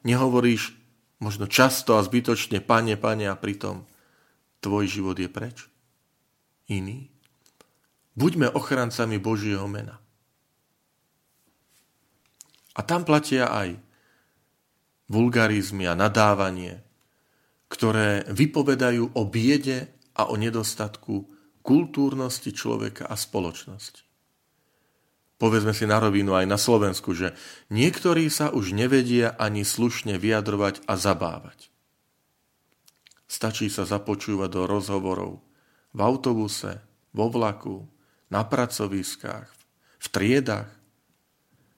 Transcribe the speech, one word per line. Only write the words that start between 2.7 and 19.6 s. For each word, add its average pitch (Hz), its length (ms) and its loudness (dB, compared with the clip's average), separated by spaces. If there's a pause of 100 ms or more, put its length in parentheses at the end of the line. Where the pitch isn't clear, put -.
Pane,“ 107 320 -2
a 98 80 -2
pritom 98 560 -8 (720)
tvoj 101 240 0
život 95 320 -4
je 90 80 -4
preč? 110 400 -12 (1040)
Iný? 101 400 -8 (1040)
Buďme 147 400 2
ochrancami 117 640 -2
Božieho 104 480 -2
mena. 107 320 -10 (2750)
A - 80 -2
tam 175 160 0
platia 147 480 2
aj 95 240 -4 (1400)
vulgarizmy 104 800 2
a 85 80 0
nadávanie, 98 800 2 (880)
ktoré 107 640 2
vypovedajú 123 880 2
o 113 80 2
biede 131 640 0 (240)